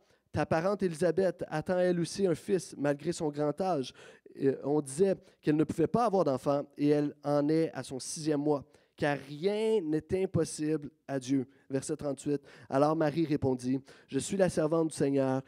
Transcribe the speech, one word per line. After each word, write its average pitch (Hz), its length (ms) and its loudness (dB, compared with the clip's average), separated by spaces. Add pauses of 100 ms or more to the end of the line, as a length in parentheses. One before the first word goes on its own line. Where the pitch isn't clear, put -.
(320)
ta 151 140 0
parente 185 360 0
Élisabeth 170 680 0
attend 180 280 -2
elle 180 220 2
aussi 190 260 -2
un 165 100 2
fils, - 420 -2
malgré 143 340 -2
son 165 180 -4
grand 147 300 -2
âge. 165 320 -2 (480)
Euh, 135 240 2
on 147 180 0
disait 156 340 0 (260)
qu'elle 151 140 2
ne 156 80 4
pouvait 151 240 0
pas 233 180 2
avoir 190 180 2
d'enfant, 143 400 0 (140)
et 147 120 2
elle 147 340 2
en 143 260 2
est 160 240 2
à 131 80 -8
son 131 160 -10
sixième 147 440 -4
mois, 147 220 0 (320)
car 143 220 0
rien 208 640 0
n'est 156 400 -2
impossible 156 720 -2 (160)
à 139 100 -2
Dieu. » 131 300 0 (240)
Verset 135 240 -4
trente-huit. 143 440 -4 (300)
Alors 147 260 4
Marie 156 300 2
répondit, « 131 560 0 (260)
Je 135 120 -4
suis 196 180 -4
la 185 120 4
servante 160 400 0
du - 60 -14
Seigneur, 135 520 0